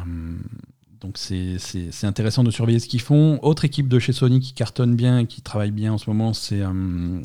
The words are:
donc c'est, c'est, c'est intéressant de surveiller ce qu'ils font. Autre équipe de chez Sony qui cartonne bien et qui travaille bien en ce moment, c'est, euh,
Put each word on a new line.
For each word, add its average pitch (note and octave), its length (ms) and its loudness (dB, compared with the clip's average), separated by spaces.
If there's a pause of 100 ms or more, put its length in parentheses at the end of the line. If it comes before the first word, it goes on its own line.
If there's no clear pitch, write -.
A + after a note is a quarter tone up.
(1000)
donc F#2+ 160 -12
c'est, F#2 400 -4
c'est, F2 340 -8
c'est - 140 -6
intéressant G#2+ 380 0
de A#2 80 4
surveiller A#2 280 2
ce - 80 -4
qu'ils A#2+ 140 -2
font. D3+ 400 4
Autre D3+ 240 2
équipe C#3+ 220 0
de B2+ 100 4
chez B2 160 2
Sony B2+ 280 4
qui B2+ 120 -8
cartonne A#2+ 420 0
bien B2 220 4
et A#2+ 80 2
qui - 160 -10
travaille G#2 300 -2
bien G#2+ 220 -2
en G#2+ 40 0
ce - 100 -8
moment, A2 260 0
c'est, G2+ 280 -4
euh, F#2 640 -2